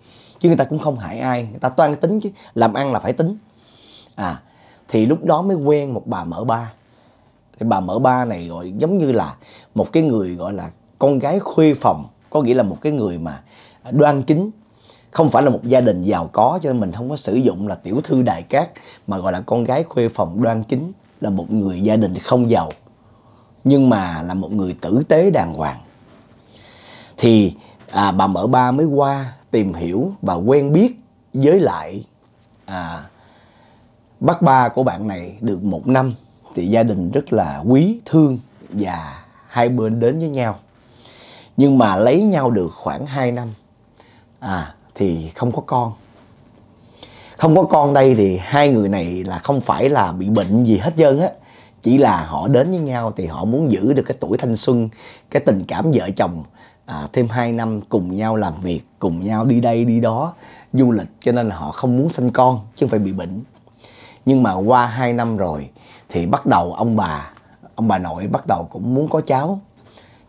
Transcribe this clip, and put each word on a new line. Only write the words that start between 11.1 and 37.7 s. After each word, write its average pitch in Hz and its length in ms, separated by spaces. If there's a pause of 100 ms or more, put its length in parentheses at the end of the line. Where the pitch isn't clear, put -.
gái 143 200
khuê 156 360
phòng. 87 320 (240)
Có 151 120
nghĩa 120 120
là 127 80
một 98 180
cái 151 120
người 104 260
mà 76 240 (480)
đoan 147 320
chính. 170 280 (600)
Không 160 200
phải 123 120
là 143 80
một 107 140
gia 123 160
đình 101 220
giàu 87 300
có, 131 300
cho 139 100
nên 123 80
mình 92 120
không 120 180
có 151 60
sử 101 180
dụng 104 340
là 95 60
tiểu 101 300
thư 131 180
đại 87 200
cát, 147 280 (360)
mà 98 120
gọi 92 140
là 90 80
con 117 240
gái 131 200
khuê 117 240
phòng 95 340
đoan 113 220
chính, 143 280 (280)
là 107 100
một 95 220
người 98 280
gia 107 160
đình 101 220
không 120 320
giàu, 82 220 (920)
nhưng 135 260
mà 87 320
là 87 120
một 92 180
người 92 280
tử 104 280
tế 170 220
đàng 92 240
hoàng. - 240 (1400)
Thì, 107 380 (360)
à, 98 220
bà 95 140
Mợ 95 200
Ba 127 240
mới 143 160
qua 139 460 (180)
tìm 98 240
hiểu 92 380 (100)
và 95 120
quen 139 380
biết 233 240 (380)
với 147 260
lại, 92 440 (640)
à, 85 360 (1160)
bác 170 220
ba 131 260
của 165 140
bạn 104 260
này 90 320
được 101 220
một 90 240
năm. 131 280 (400)
Thì 87 120
gia 113 160
đình 98 280
rất 147 220
là 78 340
quý 165 380